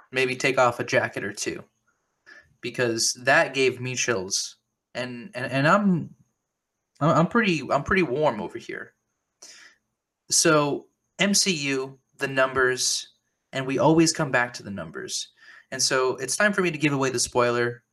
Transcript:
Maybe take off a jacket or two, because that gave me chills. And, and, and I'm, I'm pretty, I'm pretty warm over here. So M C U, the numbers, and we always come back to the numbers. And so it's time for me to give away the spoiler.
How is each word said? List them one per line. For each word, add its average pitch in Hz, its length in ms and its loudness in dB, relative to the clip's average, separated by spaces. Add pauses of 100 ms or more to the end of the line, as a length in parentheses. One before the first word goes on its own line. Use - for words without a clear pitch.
(120)
Maybe 131 240 0
take 135 220 0
off 123 200 4
a 123 60 -4
jacket 120 400 0
or 101 80 -6
two, - 320 -8 (960)
because 117 540 -2
that 139 400 2
gave 127 260 0
me 127 160 -6
chills. 113 600 -4 (380)
And, 120 400 -10
and, 123 160 -6
and 135 160 0
I'm, 185 480 2 (840)
I'm 156 260 2
pretty, 180 440 0
I'm 139 120 0
pretty 190 200 0
warm 131 380 0
over 90 180 -8
here. - 340 -14 (1400)
So 147 560 2 (320)
M 202 160 2
C 196 160 2
U, 135 480 -4 (200)
the 135 100 -4
numbers, 131 800 0 (440)
and 135 140 -6
we 135 120 -2
always 160 340 4
come 151 180 -4
back 123 240 0
to - 80 -14
the - 80 -12
numbers. - 580 -10 (440)
And 131 100 -4
so 131 340 2
it's 131 200 -6
time 208 160 2
for 202 80 0
me 180 100 2
to 147 80 -8
give 143 140 2
away 135 180 0
the 123 80 -4
spoiler. 120 640 0 (100)